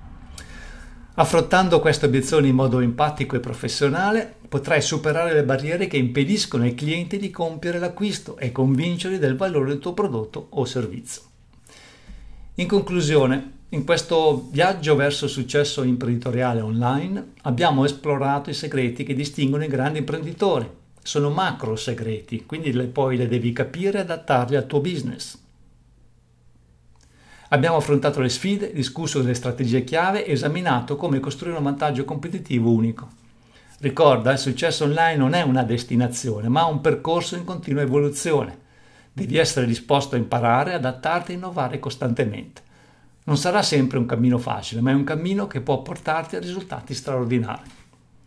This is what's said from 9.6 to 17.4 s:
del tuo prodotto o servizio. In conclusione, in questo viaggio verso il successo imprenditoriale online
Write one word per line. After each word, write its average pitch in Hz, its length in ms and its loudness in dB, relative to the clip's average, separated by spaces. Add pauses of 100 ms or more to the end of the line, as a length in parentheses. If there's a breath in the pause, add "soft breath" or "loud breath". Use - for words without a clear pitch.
del 143 100 -2
tuo 175 160 -6
prodotto 127 560 -4
o 131 140 0
servizio. - 580 -6 (1300 loud breath)
In 180 100 -2
conclusione, 151 880 2 (180)
in 135 140 -4
questo 160 640 2
viaggio 156 460 2
verso 143 300 2
il - 60 -2
successo 143 520 0
imprenditoriale 123 760 0
online 127 720 -2 (100)